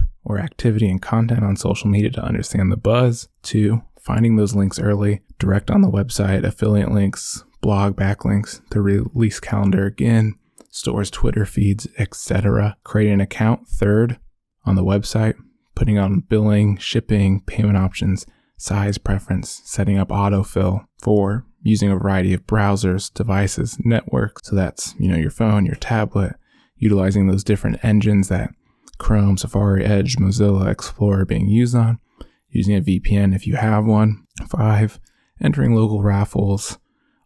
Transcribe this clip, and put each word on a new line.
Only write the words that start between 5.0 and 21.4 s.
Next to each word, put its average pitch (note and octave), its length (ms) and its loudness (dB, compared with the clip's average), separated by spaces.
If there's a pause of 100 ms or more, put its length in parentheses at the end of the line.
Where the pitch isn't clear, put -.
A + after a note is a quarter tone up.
direct F#3 320 0
on G#3 120 4
the G3 80 4
website, G2 520 0
affiliate G#2 480 0
links, - 540 -2 (160)
blog G2+ 360 0
backlinks, G2+ 760 -2
the G#2+ 100 0
release G#2 600 0
calendar G2 440 0
again, A2+ 540 0 (320)
stores, - 400 -4
Twitter G#2+ 340 0
feeds, G2+ 420 0 (120)
et - 160 -4
cetera. G#2 680 -2
Creating G#2+ 320 0
an G2 60 2
account. A2 480 -2
Third, A2+ 500 0 (460)
on G2 100 0
the F#2 100 2
website, G#2 500 0 (400)
putting G#2+ 240 2
on G2 220 0
billing, G#2 560 2
shipping, G2+ 640 0
payment G#2 380 0
options, F#2+ 480 -2 (320)
size G2+ 400 -2
preference, - 680 -4
setting G2 340 -2
up G2 100 0
autofill. G2 760 0 (160)
Four, G#2 460 0 (160)